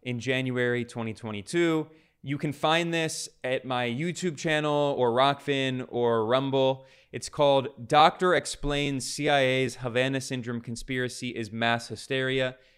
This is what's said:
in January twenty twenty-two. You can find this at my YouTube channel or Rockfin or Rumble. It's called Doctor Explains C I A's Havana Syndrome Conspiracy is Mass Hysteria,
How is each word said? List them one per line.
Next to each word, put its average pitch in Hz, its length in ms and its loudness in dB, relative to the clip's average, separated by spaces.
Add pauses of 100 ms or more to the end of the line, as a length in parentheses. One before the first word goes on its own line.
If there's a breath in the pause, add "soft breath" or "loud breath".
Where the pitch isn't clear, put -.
in 123 180 -6
January 123 640 0
twenty 113 280 -8
twenty-two. 156 760 -2 (340 soft breath)
You 139 160 -6
can 147 140 -4
find 165 420 0
this 160 340 -2 (140)
at 127 220 -2
my 123 240 -2
YouTube 160 480 -4
channel 151 600 0
or 123 140 2
Rockfin 135 800 0
or 117 380 2
Rumble. 131 600 2 (260 soft breath)
It's - 160 -10
called 135 600 2
Doctor 175 460 6
Explains 143 680 -2
C 147 240 -4
I 143 120 4
A's 131 360 2
Havana 127 440 -2
Syndrome 123 400 -6
Conspiracy 123 720 -6
is 110 200 -6
Mass 117 380 0
Hysteria, 131 680 -2 (220 soft breath)